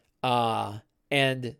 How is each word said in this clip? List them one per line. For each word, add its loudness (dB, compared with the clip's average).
uh, 0
and 0